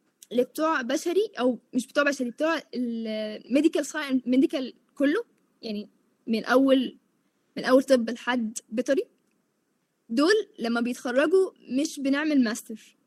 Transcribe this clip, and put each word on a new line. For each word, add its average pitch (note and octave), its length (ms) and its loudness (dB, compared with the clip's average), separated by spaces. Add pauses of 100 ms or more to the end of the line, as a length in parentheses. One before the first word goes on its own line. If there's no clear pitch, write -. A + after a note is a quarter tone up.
(320)
لبتوع C4+ 500 -2
بشري، E4+ 580 -2
أو B3 200 0 (140)
مش B3+ 140 -2
بتوع C#4+ 160 0
بشري، C4+ 260 -2
بتوع D#4 320 -2 (140)
ال A3 680 -6
medical D4+ 420 2
science، C#4 360 -2 (140)
medical C4+ 380 0 (220)
كله، D4+ 280 0 (380)
يعني G#3 280 -8 (380)
من A3 180 -2
أول، C4 520 4 (600)
من - 80 -6
أول C4 180 4
طب A#3+ 260 2
لحد A#3+ 480 -4 (120)
بيطري، C4+ 340 -2 (1080)
دول D4 240 4 (260)
لما A#3 220 -2
بيتخرجوا C#4 680 0 (180)
مش C#4+ 300 -4
بنعمل C#4 440 2
ماستر، - 640 -8